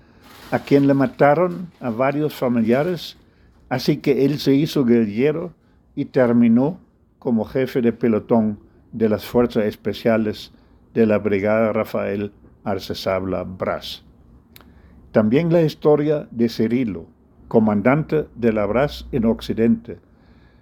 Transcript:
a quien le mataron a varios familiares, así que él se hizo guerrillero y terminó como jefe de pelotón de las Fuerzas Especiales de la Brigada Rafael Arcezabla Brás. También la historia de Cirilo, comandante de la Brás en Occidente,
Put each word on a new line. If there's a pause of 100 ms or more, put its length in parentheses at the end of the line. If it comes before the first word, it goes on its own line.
(520)
a
quien
le
mataron (100)
a
varios
familiares, (540)
así
que
él
se
hizo
guerrillero (440)
y
terminó (400)
como
jefe
de
pelotón (320)
de
las
Fuerzas
Especiales (420)
de
la
Brigada
Rafael (300)
Arcezabla
Brás. (1080)
También
la
historia
de
Cirilo, (420)
comandante
de
la
Brás
en
Occidente, (600)